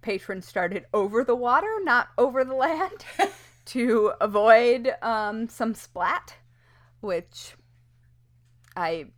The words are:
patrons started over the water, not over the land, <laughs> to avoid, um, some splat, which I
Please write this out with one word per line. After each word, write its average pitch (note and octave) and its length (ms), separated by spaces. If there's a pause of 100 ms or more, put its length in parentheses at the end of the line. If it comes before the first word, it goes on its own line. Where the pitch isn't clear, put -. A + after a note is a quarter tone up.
patrons F#3+ 460
started F3+ 460
over G#3 300
the B3 140
water, D4+ 460
not B3 260 (100)
over C4 260
the C4 100
land, D#4+ 500 (140)
<laughs> G4+ 120 (360)
to A#3 540
avoid, A3+ 800
um, A3 460
some A3+ 260
splat, - 640 (640)
which - 540 (1200)
I E3 300 (120)